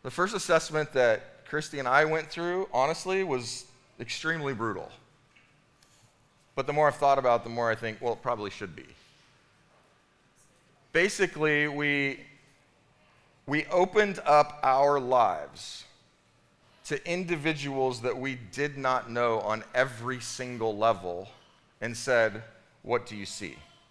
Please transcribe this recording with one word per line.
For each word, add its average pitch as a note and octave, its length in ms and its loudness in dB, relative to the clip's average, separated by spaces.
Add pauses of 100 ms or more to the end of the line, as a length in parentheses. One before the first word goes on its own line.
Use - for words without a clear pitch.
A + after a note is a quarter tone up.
The C3 80 -8
first F#3+ 240 -2
assessment D#3 580 0
that A#2+ 560 2
Christy D3 320 -6
and C3 80 -2
I C#3+ 160 6
went D#3 260 -2
through, F3 420 -4
honestly, D#3+ 520 0
was B2+ 400 -4 (340)
extremely D3 560 -4
brutal. G2+ 340 -6 (1700)
But C3+ 140 -4
the D3 40 -4
more D3+ 140 4
I've C#3+ 80 4
thought C#3 240 4
about A#2+ 220 4
it, - 20 -16
the A#2 80 -10
more A#2 180 -2
I A2 60 0
think, A2 260 -8
well, A#2+ 120 -2
it - 100 -8
probably G#2+ 280 -4
should F2 260 -12
be. - 100 -18 (2000)
Basically, D#3 760 2
we, C#3+ 540 0 (1300)
we D3+ 200 -2
opened F#3 580 2
up D3 380 6
our C#3 380 4
lives G2+ 880 0 (1000)
to C#3+ 200 -6
individuals C#3+ 1000 -2
that B2 140 -2
we C3 220 -6 (140)
did C#3 260 -4
not B2+ 320 -2
know A#2 300 0
on G#2+ 240 -4 (100)
every B2+ 460 -2
single A2+ 580 -6
level F#2+ 500 0 (540)
and A2+ 140 -6
said, A2+ 480 2 (380)
"What A#2+ 240 -2
do G#2+ 100 -14
you G2+ 80 -10
see?" E2+ 320 -12 (340)